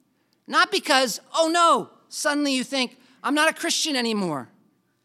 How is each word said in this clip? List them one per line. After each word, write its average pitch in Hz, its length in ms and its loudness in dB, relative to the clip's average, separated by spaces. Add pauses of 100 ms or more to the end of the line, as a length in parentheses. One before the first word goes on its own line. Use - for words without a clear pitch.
(480)
not 330 240 0
because, 269 480 0 (160)
oh 320 140 2
no, 330 420 2 (180)
suddenly 294 420 -2
you 254 120 -2
think, 262 340 -4 (240)
"I'm 269 140 -2
not 302 120 4
a 302 60 2
Christian 311 420 -2
anymore. 202 540 -2 (560)